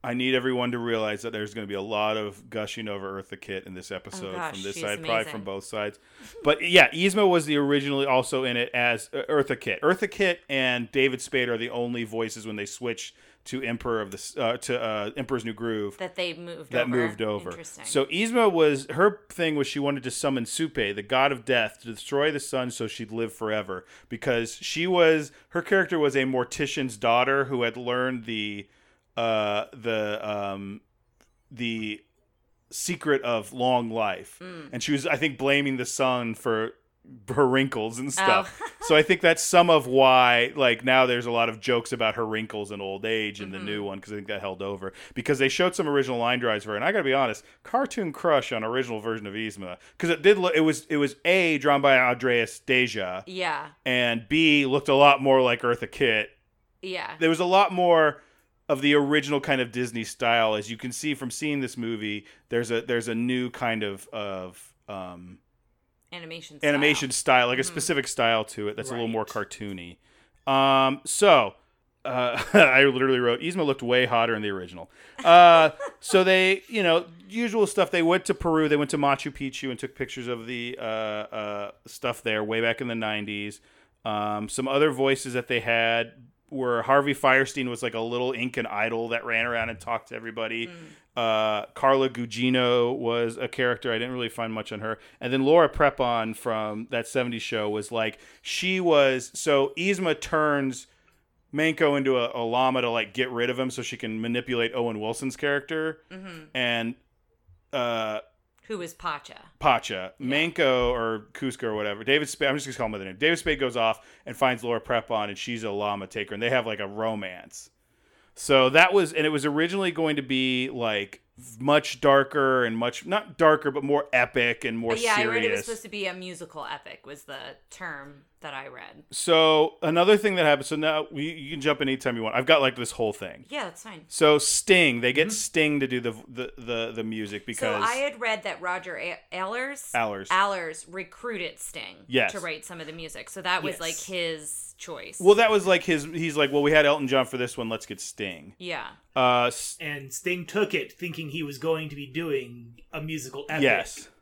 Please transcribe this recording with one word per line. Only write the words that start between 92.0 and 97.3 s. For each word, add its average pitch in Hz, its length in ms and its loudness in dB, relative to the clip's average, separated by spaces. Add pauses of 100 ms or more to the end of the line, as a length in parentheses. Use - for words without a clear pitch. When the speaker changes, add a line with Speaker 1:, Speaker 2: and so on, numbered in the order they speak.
Speaker 1:
Gugino 120 840 0
was 117 420 -2
a 123 100 -6
character. 123 440 -2
I 113 60 -2
didn't 123 160 -6
really 123 140 -4
find 113 240 -6
much 110 200 -8
on 104 80 -10
her. 110 180 -6 (220)
And 123 120 -4
then 135 120 2
Laura 156 240 8
Prepon 120 680 0
from 110 540 -4
That 117 180 -4
seventies 120 340 -2